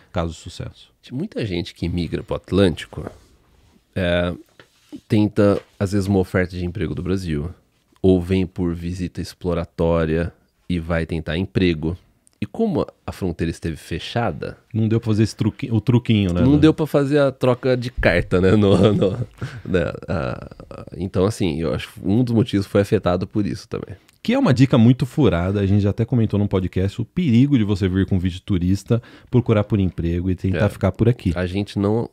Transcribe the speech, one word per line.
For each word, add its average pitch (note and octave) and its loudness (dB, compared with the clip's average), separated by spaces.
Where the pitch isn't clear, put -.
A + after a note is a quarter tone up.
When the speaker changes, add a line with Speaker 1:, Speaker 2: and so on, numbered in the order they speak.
Speaker 1:
casos E2 -4
de - -20
sucesso. - -16
Speaker 2:
Tem B2 -12
muita F3 -6
gente F2 -6
que F2 -6
migra E2+ -4
pro - -8
Atlântico, - 0
é, F2 0
tenta, G#2 2
às F#2+ -2
vezes, G2 0
uma G2 2
oferta F#2 -2
de F2+ -6
emprego F2 -6
do D#2 -6
Brasil, F2 -4
ou F#2 6
vem F#2 0
por F2 -4
visita E2+ -8
exploratória E2 -2
e F2 -4
vai E2 -4
tentar D#2 -6
emprego. F2 -2
E G#3 -6
como G3+ -2
a - -6
fronteira E2+ -4
esteve D#2+ -6
fechada, - -6
Speaker 1:
Não A2 0
deu A2+ 2
pra - -4
fazer A2 2
esse - 0
truqui-, - -4
o A2+ 2
truquinho, A2 2
né? F2 2
Speaker 2:
não C3+ 6
Speaker 1:
Né? D3+ 6
Speaker 2:
deu D#3 6
pra D#3 -4
fazer C#3+ 0
a C#3 2
troca B2+ 0
de B2 -6
carta, F2+ 0
né? F#2 6
No, G#2 6
no, F#2 0
né? E2+ -2
A, C2+ -6
a, - -16
então, F#2 0
assim, F2 -2
eu D#2+ -2
acho - -8
que - -20
um A2 2
dos A#2 0
motivos G2 0
foi G2+ 2
afetado F#2+ 0
por G#2 -4
isso - -8
também. - -10
Speaker 1:
Que A3+ -2
é C4 2
uma A3+ 4
dica C3 4
muito B2 6
furada, G2 0
a G2+ 2
gente G2 2
já G2 2
até A2+ -4
comentou A2 0
num G#2 0
podcast, F#2+ -2
o G#2+ -8
perigo C#3+ 2
de G#2+ 2
você G2 0
vir F#2+ 2
com F#2+ 0
vídeo F2 -4
turista, G2 0
procurar A2+ 2
por G#2+ 0
emprego F2 -2
e F#2 0
tentar F2+ 0
Speaker 2:
É. F2 2
Speaker 1:
ficar F#2+ 0
por A2 0
aqui. A#2 0
Speaker 2:
A F2+ -4
gente G2 -4
não, G#2+ -2